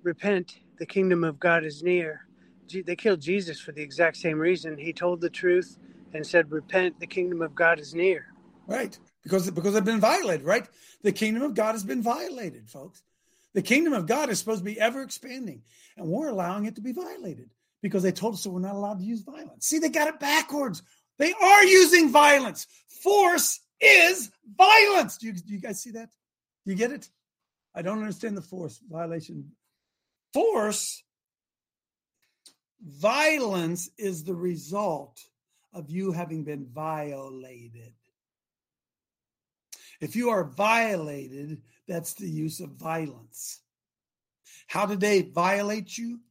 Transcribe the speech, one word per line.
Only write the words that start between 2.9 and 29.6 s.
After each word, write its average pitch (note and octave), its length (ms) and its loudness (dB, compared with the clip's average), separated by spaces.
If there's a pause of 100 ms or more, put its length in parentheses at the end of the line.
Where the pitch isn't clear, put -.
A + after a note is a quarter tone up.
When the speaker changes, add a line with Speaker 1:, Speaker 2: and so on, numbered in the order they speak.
Speaker 1:
killed G3 240 0
Jesus E3 400 -4
for - 120 -16
the D3 100 -12
exact D3 360 0
same D#3 220 -2
reason. D#3+ 380 -2
He D#3+ 160 -10
told F3 280 -2
the E3+ 80 -4
truth F3+ 480 0 (360)
and D#3 120 -8
said, E3 260 2
"Repent, F3 480 -2
the F3 80 -14
kingdom F3+ 340 -4
of D3+ 140 -6
God E3 240 2
is D3 160 -18
near." F3 320 0 (400)
Speaker 2:
Right, A3+ 300 -6 (260)
because, F#3 280 -2
because F3 240 -2
they've G#3+ 100 2
been A3+ 140 0
violated, G#3+ 460 0
right? G#3 220 0 (360)
The G3+ 80 2
kingdom A3 320 -2
of C#4+ 100 -4
God G#3+ 200 0
has A3 100 -8
been B3 180 -6
violated, A3+ 680 -6
folks. C#3 360 -20 (500)
The G3 80 0
kingdom D4+ 320 2
of F#3 140 -2
God C4+ 220 0
is G3+ 100 -2
supposed A3 220 -6
to F3 40 -10
be G#3+ 140 -10
ever B3 240 0
expanding, B3 580 -12 (360)
and F#3+ 100 -8
we're B3+ 220 -4
allowing G3 360 -4
it A3 100 -8
to A3+ 60 -16
be B3+ 100 -8
violated G3+ 600 -12 (320)
because G3+ 180 -2
they F#3 100 2
told G#3 220 -4
us F#3 100 -10
that G3+ 60 -8
we're F3+ 120 -6
not G3 120 -6
allowed G3+ 240 -6
to F3+ 80 -8
use A3+ 160 -6
violence. D#4 460 -10
See, D#4 100 0
they D#4 120 0
got D4 180 0
it D#4 120 -6
backwards. C#4+ 600 -2 (380)
They D#4 120 2
are G4 320 8
using F4+ 460 8
violence. C#4 560 6 (380)
Force F#4+ 560 4 (200)
is - 520 6 (260)
violence. G4+ 600 8
Do A3+ 100 -14
you, A3 60 -10
do F3 200 -12
you G3 60 -8
guys G3+ 200 -8
see A#3+ 120 -14
that? A3+ 180 -16 (560)
Do G3 60 -6
you F#3+ 40 -2
get A3+ 160 0
it? C#4+ 160 -12 (680)
"I F3 80 -8
don't G3+ 160 -4
understand G#3+ 360 -6
the F#3+ 60 -10
force F3+ 480 -14
violation." D#3+ 640 -10 (800)